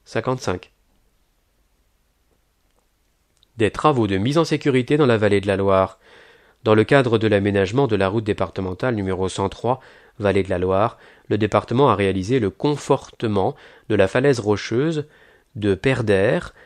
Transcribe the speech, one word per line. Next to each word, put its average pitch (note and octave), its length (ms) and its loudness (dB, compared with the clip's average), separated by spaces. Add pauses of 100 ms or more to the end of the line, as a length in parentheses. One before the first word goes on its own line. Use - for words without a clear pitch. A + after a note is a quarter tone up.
cinquante-cinq. A#2 680 -6 (2750)
Des G#2+ 140 0
travaux C3 340 0
de G2 120 0
mise C3 200 -2
en E3 80 2
sécurité C#3+ 520 0
dans D3+ 80 2
la A#2+ 120 2
vallée G2+ 240 2
de F#2+ 60 -6
la G2 80 0
Loire. F#2+ 420 2 (680)
Dans A2 120 2
le A2 80 6
cadre A#2 340 2
de A2 100 0
l'aménagement G2+ 600 2
de G#2+ 80 -2
la F#2+ 140 0
route G#2+ 160 -2
départementale F#2+ 720 -4
numéro F#2+ 340 -2
cent G2 200 -2
trois, A#2+ 300 -4 (400)
vallée G2 240 2
de F#2 60 -8
la F2+ 100 -2
Loire, F#2+ 380 0 (300)
le A2+ 100 0
département A#2 520 2
a G#2 60 2
réalisé F#2+ 440 0
le G2+ 100 0
confortement B2+ 1040 -2 (340)
de A2 60 0
la F#2+ 120 4
falaise C3 320 0
rocheuse C3 680 -2 (480)
de G2+ 200 0
Perdère A#2+ 800 0 (120)